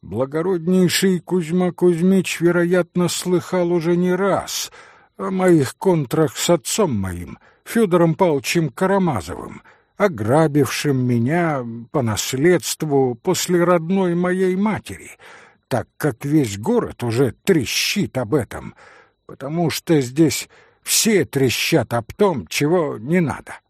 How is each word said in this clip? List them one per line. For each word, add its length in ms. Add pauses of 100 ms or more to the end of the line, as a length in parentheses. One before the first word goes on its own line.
Благороднейший 1160
Кузьма 540
Кузьмич, 640
вероятно, 720
слыхал 640
уже 240
не 160
раз 580 (460)
о 120
моих 460
контрах 600
с 120
отцом 480
моим, 400 (280)
Фёдором 500
Павловичем 540
Карамазовым, 920 (360)
ограбившим 1000
меня 680 (260)
по 100
наследству 1120
после 500
родной 500
моей 400
матери, 560 (560)
так 300
как 260
весь 340
город 460
уже 400
трещит 720
об 160
этом, 420 (500)
потому 440
что 300
здесь 480 (340)
все 440
трещат 680
об 200
том, 340
чего 500
не 220
надо. 400 (100)